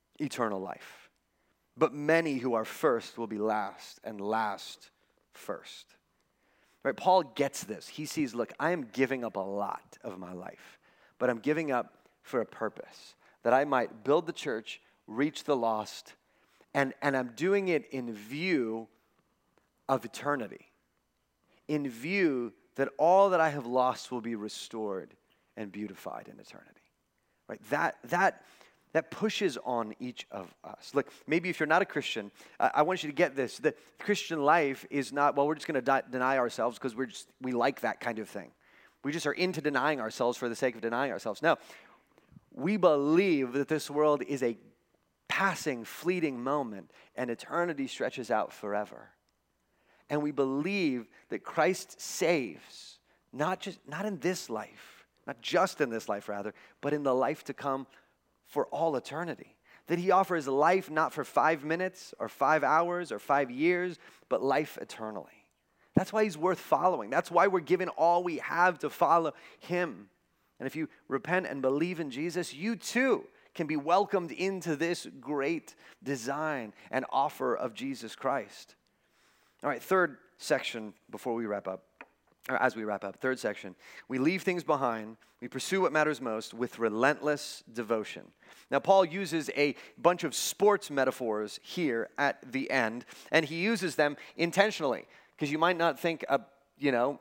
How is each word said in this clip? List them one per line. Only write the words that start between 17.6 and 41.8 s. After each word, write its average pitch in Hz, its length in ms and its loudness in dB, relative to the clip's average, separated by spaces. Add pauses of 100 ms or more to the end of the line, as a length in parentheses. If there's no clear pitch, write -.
it 160 200 0
in 123 240 -6
view 113 720 -2 (1040)
of 131 160 0
eternity, 127 640 -6 (960)
in 147 220 -2
view 131 640 0 (220)
that 135 140 0 (100)
all 185 320 6
that 175 100 4
I 160 80 4
have 143 160 -4
lost 127 460 0
will 123 100 -4
be 117 140 -6
restored 104 800 -8 (420)
and 107 140 -10
beautified 95 600 -10
in - 80 -20
eternity." - 300 -20 (800)
Right? - 140 -12 (100)
That, 151 340 0
that, - 380 2 (480)
that 160 180 0
pushes 190 560 -2
on 117 340 -2
each 123 300 -10
of 92 240 -10 (100)
us. - 300 -18
Look, 135 180 2 (140)
maybe 165 240 0
if 165 100 -4
you're 160 60 0
not 160 160 6
a 190 40 0
Christian, 113 460 -4 (280)
I, - 160 4
I 147 80 6
want 180 180 0
you 151 80 -6
to 143 60 -8
get 143 200 2
this. 131 220 -2
The 151 160 2 (240)
Christian 170 460 -2
life 143 480 4
is 135 200 -2
not, 143 240 4
"Well, 143 120 4
we're 156 80 0
just 147 100 -10
gonna 143 160 0
di-, 135 300 4
deny 131 260 2
ourselves 120 400 0
'cause 123 180 -6
we're 127 120 -4
just, - 200 -16 (140)
we 127 120 -4
like 123 280 2
that 110 180 -2
kind 113 200 -4
of 104 100 -10
thing. 87 220 -12 (520)
We - 80 -2
just 156 140 -4
are 143 80 0
into 175 280 -2
denying 143 380 2
ourselves 120 380 0
for 127 100 -2
the 117 80 -4
sake 123 200 0
of 110 60 -14
denying 120 300 0
ourselves." 101 300 -6
No. 156 160 4 (920)